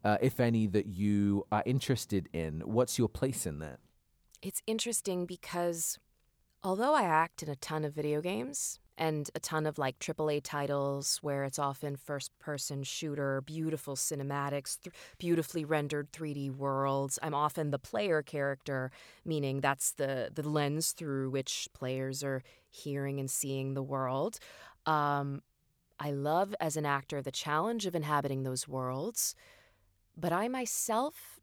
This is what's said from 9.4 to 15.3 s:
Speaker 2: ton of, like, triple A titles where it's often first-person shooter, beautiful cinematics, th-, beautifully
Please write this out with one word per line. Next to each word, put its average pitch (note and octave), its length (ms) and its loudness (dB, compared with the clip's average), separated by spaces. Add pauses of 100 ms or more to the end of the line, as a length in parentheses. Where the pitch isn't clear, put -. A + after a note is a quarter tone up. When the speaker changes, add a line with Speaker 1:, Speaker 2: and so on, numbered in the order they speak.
Speaker 2:
ton D#3 260 0
of, D3+ 100 0
like, C3+ 220 0
triple D#3 320 0
A D3 80 2
titles C#3 840 0
where C#3 220 0
it's C#3 160 -4
often C#3 380 -2
first-person C#3+ 880 -6
shooter, C#3+ 560 -2
beautiful D#3 560 -4
cinematics, C#3 840 -2
th-, - 140 -14 (240)
beautifully E3 460 2